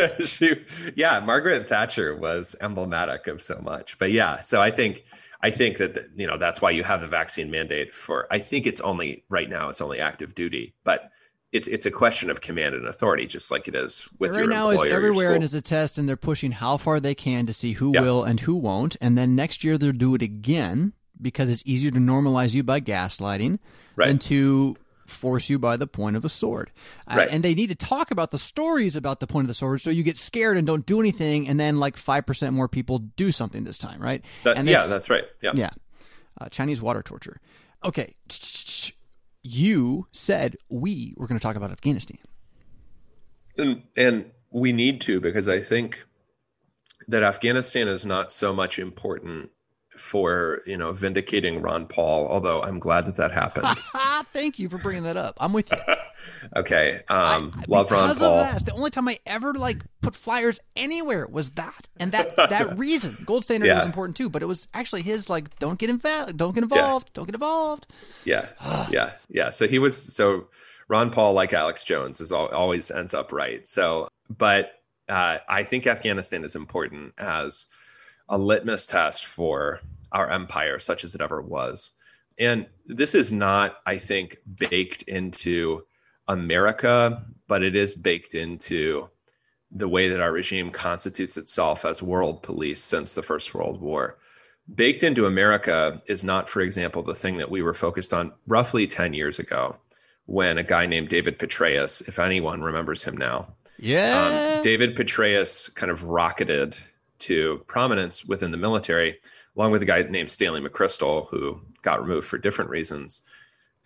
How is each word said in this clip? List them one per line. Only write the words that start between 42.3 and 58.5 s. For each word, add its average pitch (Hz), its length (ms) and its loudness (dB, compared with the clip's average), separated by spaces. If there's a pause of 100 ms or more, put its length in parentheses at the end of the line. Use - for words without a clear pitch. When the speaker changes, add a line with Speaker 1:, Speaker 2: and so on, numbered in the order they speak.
Speaker 1:
And, 135 260 0 (140)
and 120 280 4 (260)
we 123 200 2
need 123 300 2
to, 95 180 2
because 95 280 0
I 95 120 2
think 113 400 -2 (1080)
that 110 160 4
Afghanistan 117 640 2
is 95 180 -2
not 95 260 -2
so 98 220 0
much 95 260 -2
important 90 720 -8 (520)
for, 87 640 0
you 95 100 -8
know, 85 160 -4
vindicating 92 680 0
Ron 82 260 -2
Paul, 78 400 2
although 85 340 0
I'm 95 180 -6
glad 85 260 2
that 90 120 -6
that 76 140 0
happened. - 360 -2 (360)
Speaker 2:
<laughs> 285 300 -2
Thank 294 260 -4
you 185 80 -6
for 175 100 -10
bringing 180 260 -6
that 170 140 -4
up. 123 220 -6
I'm 165 140 0
with 214 180 0
you. - 60 2
Speaker 1:
<laughs> - 100 -6 (680)
Okay, 80 540 4
um, 80 480 4
Speaker 2:
I, - 100 -10
Speaker 1:
love 101 220 6
Ron 98 200 6
Speaker 2:
because - 100 0
Speaker 1:
Paul. 87 140 8
Speaker 2:
of 85 120 8
that, - 100 -2